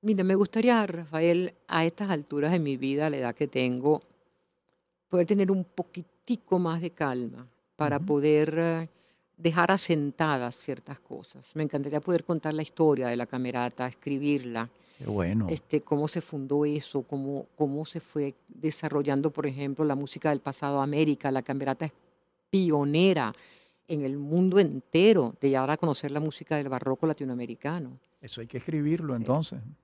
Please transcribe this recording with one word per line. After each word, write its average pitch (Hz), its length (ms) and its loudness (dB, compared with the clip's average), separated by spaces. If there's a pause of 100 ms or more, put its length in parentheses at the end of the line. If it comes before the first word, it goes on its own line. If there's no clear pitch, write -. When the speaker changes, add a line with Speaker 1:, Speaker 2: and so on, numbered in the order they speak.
Speaker 1:
Mira, 202 220 2
me 190 120 4
gustaría, 220 520 4
Rafael, 170 640 0 (140)
a 165 180 2
estas 180 240 -2
alturas 147 420 0
de 180 80 4
mi 139 180 -2
vida, 139 320 0
la 143 80 -4
edad 120 180 -4
que 147 120 -2
tengo, 127 540 2 (1080)
poder 175 160 2
tener 196 260 2
un 185 140 0
poquitico - 920 -4
más 165 220 0
de 170 100 -6
calma 127 540 -4 (300)
para 147 220 0
Speaker 2:
Ujú. 151 80 -2
Speaker 1:
poder, 151 520 4
eh, 165 320 0 (460)
dejar 170 360 2
asentadas 147 840 0
ciertas 139 440 -12
cosas. - 460 -18 (100)
Me 156 80 -2
encantaría 147 380 -2
poder 170 220 0
contar 156 300 -4
la 156 80 -4
historia 147 460 2
de 120 100 -2
la 120 80 -2
Camerata, 123 640 -4
escribirla. 131 800 -4 (280)
Speaker 2:
Qué - 80 -12
bueno. 101 440 0
Speaker 1:
Este, - 320 -2
cómo 147 280 -2
se 135 120 -6
fundó 143 440 -2
eso, 147 380 -4
cómo, 139 520 -8
cómo 147 300 -2
se - 160 -10
fue 143 340 -6 (140)
desarrollando, 147 840 -2
por 151 160 -4
ejemplo, 139 380 -4
la 143 100 2
música 143 340 -4
del 143 120 0
pasado 139 400 -2
América. 147 500 2
La 135 100 0
Camerata 135 440 -4
es 151 80 -8 (560)
pionera 156 840 2 (540)
en 147 160 -4
el 135 140 -4
mundo 180 420 4
entero 165 840 4
de 139 100 4
dar 131 200 2
a 156 60 0
conocer 147 340 -2
la 147 80 -4
música 156 380 -4
del 139 120 -4
barroco 131 380 -2
latinoamericano. 131 840 -6 (300)
Speaker 2:
Eso 120 200 -14
hay 113 60 -12
que 131 100 -10
escribirlo, 151 580 -2
Speaker 1:
Sí. 117 60 -4
Speaker 2:
entonces. 135 380 -2 (240)